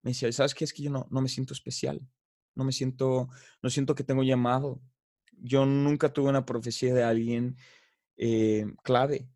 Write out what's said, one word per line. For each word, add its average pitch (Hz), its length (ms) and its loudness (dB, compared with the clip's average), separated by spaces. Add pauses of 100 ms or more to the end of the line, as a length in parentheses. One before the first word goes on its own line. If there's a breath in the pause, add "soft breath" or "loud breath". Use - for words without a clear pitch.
Me 127 100 -6
decía, 120 200 -2
"¿Sabes 139 220 0
qué? 160 100 -4
Es - 80 -6
que 143 100 -12
yo 143 80 -4
no, 135 200 -4
no 131 100 0
me 131 80 0
siento 131 240 -6
especial. 135 480 -6 (540)
No 131 100 -2
me 131 80 0
siento, 131 560 0 (340 loud breath)
no 127 80 0
siento 139 240 0
que 135 100 -4
tengo 135 180 0
llamado. 131 580 0 (520)
Yo 135 340 2
nunca 143 460 2
tuve 139 180 2
una 135 160 2
profecía 120 480 -2
de 123 100 4
alguien, 117 520 0 (600 soft breath)
eh, 110 500 2 (160)
clave". 131 540 0